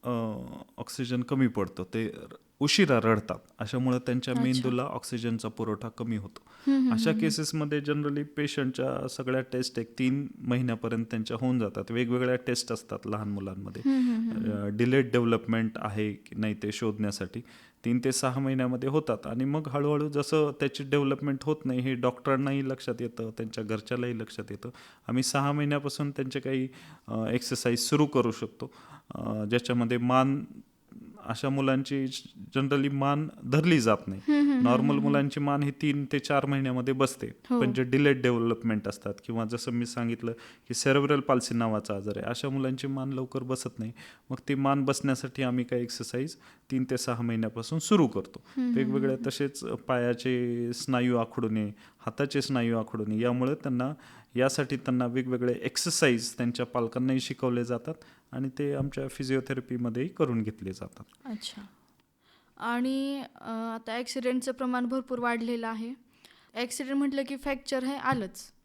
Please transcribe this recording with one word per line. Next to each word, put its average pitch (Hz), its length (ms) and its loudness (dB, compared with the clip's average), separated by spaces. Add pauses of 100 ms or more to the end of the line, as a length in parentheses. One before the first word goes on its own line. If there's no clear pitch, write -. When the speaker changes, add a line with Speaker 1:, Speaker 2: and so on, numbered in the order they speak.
Speaker 1:
अ, 123 60 -4 (680)
ऑक्सिजन 123 440 -4
कमी 135 260 2
पडतो, 95 360 -2
ते 110 280 -4 (480)
उशिरा 147 440 6
रडतात, 107 360 2 (200)
अशामुळे 123 400 0
त्यांच्या 127 320 -2
Speaker 2:
अच्छा. 127 120 2
Speaker 1:
मेंदूला 127 400 2
ऑक्सिजनचा 117 640 -4
पुरवठा 110 420 -4
कमी 113 280 -4
होतो. 101 280 -10
Speaker 2:
हम्म, - 340 2
हम्म, 254 120 4
Speaker 1:
अशा 226 80 4
Speaker 2:
हम्म, 226 100 4
हम्म. 220 120 2
Speaker 1:
केसेसमध्ये 151 580 0
generally 147 440 0 (140)
पेशंटच्या 131 680 -2
सगळ्या 131 340 -2
टेस्ट 127 380 -4
एक - 200 -8
तीन 131 280 2 (120)
महिन्यापर्यंत 117 720 0
त्यांच्या 113 300 -2
होऊन 127 180 2
जातात. 101 300 -2
वेगवेगळ्या 123 460 2
टेस्ट 123 360 -2
असतात - 340 -6
लहान 104 240 -4
मुलांमध्ये. 98 600 -4
Speaker 2:
हम्म, 254 200 4
हम्म, 226 180 0
हम्म, 220 220 0
हम्म. 101 120 -2
Speaker 1:
अ, - 20 -2
डिलेड 120 460 4
डेव्हलपमेंट 113 640 2
आहे 107 380 -2
की - 220 -14
नाही 107 180 0
ते 104 180 -4
शोधण्यासाठी 104 680 -4 (440)
तीन 120 200 2
ते 131 60 4
सहा 127 300 0
महिन्यामध्ये 131 480 0
होतात 143 360 0
आणि 120 200 -2
मग 151 220 -2
हळूहळू 147 420 0
जसं 147 500 2
त्याची 143 240 -2
डेव्हलपमेंट 139 600 0
होत 151 220 0
नाही 127 140 0
हे 131 160 0
डॉक्टरांनाही 135 720 0
लक्षात 131 340 -4
येतं, 117 380 -6
त्यांच्या 113 260 -6
घरच्यालाही 117 560 -4
लक्षात 107 320 -10
येतं. 107 180 -10 (380)
आम्ही 127 160 2
सहा 143 280 2
महिन्यापासून 147 600 0
त्यांचे 135 280 -4
काही, 131 280 -2 (400)
अ, 113 180 -2
एक्सरसाइज 120 540 0
सुरू 151 260 4
करू 123 260 2
शकतो, - 400 -10 (440)
अ, 107 300 -4
ज्याच्यामध्ये 120 520 2
मान, 131 480 4 (800)
अशा 123 240 -4
मुलांची 135 560 2 (500)
generally 139 360 2
मान 143 360 2 (160)
धरली 156 360 6
जात 110 180 6 (100)
नाही. 95 200 -6
Speaker 2:
हम्म, 294 120 6
हम्म, 285 120 6
हम्म, 254 120 4
Speaker 1:
नॉर्मल 247 160 6
Speaker 2:
हम्म, 226 120 6
हम्म. 143 120 4
Speaker 1:
मुलांची 143 360 2
मान 143 240 2
ही 143 80 2
तीन 143 400 0
ते 143 80 0
चार 139 260 2
महिन्यामध्ये 135 480 0
बसते. 131 340 0
Speaker 2:
हो. - 340 0
Speaker 1:
पण - 120 4
जे 131 100 2
डिलेड 135 380 6
डेव्हलपमेंट 117 640 2
असतात 101 260 -6 (120)
किंवा 113 200 -2
जसं 117 260 -4
मी 120 140 0
सांगितलं 117 460 -4 (360)
की 123 60 -6
सेरेब्रल 139 460 4
पाल्सी 127 360 2
नावाचा 110 400 0
आजार 101 220 -4
आहे, - 80 -6
अशा 120 240 -4
मुलांची 131 380 -2
मान 135 260 -4
लवकर 131 300 -4
बसत 127 360 -4
नाही. 113 120 -4 (380)
मग 131 60 -4 (120)
ती 139 80 2
मान 139 300 2
बसण्यासाठी 135 580 -2
आम्ही 123 220 0
काही 123 160 -2
एक्सरसाइज 123 540 -6 (360)
तीन 131 200 0
ते 127 60 0
सहा 120 240 -2
महिन्यापासून 113 580 -2
सुरू 170 280 4
करतो. - 380 -6
Speaker 2:
हम्म, - 180 -4
हम्म, 240 140 0
Speaker 1:
वेगवेगळ्या 135 380 0
Speaker 2:
हम्म. 240 120 -6
Speaker 1:
तसेच 139 360 -4
पायाचे 120 1120 -2
स्नायू 123 440 0
आखडून 113 400 0
ये, 104 140 -2 (280)
हाताचे 139 420 -2
स्नायू 117 360 0
आखडून 110 340 -4
ये, 107 100 0
यामुळे 127 340 2
त्यांना, 131 380 -2 (420)
यासाठी 135 400 2
त्यांना 127 300 0
वेगवेगळे 123 560 0
एक्सरसाइज 127 760 2
त्यांच्या 120 280 0
पालकांनाही 123 540 0
शिकवले 123 440 0
जातात 120 300 -4 (380)
आणि 131 180 -4 (100)
ते 143 140 0
आमच्या 139 340 -4
फिजिओथेरपीमध्येही 127 1000 -2
करून 123 340 2
घेतले 95 300 -6
जातात. - 300 -14 (220)
Speaker 2:
अच्छा. 214 360 -10 (960)
आणि, 262 640 -2 (120)
अ, - 140 -14
आता 226 440 -6
ॲक्सिडेंटचं 247 580 -2
प्रमाण 247 340 -2
भरपूर 254 340 -4
वाढलेलं 233 480 -2
आहे. 226 260 -6 (600)
ॲक्सिडेंट 254 440 -4
म्हटलं 277 300 2
की 277 100 -6
फ्रॅक्चर 277 460 -4
हे 269 120 -2
आलंच. 254 560 -2 (120)